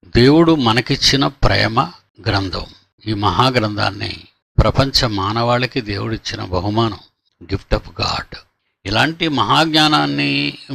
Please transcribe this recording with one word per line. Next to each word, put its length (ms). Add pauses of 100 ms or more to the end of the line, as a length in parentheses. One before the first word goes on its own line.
(160)
దేవుడు 400
మనకిచ్చిన 720
ప్రేమ 520 (480)
గ్రంథం, 380 (420)
ఈ 60
మహాగ్రంథాన్ని 1040 (440)
ప్రపంచ 440
మానవాళికి 760
దేవుడిచ్చిన 640
బహుమానం, 540 (460)
gift 300
of 140 (140)
God. 360 (480)
ఇలాంటి 420
మహాజ్ఞానాన్ని 1300 (220)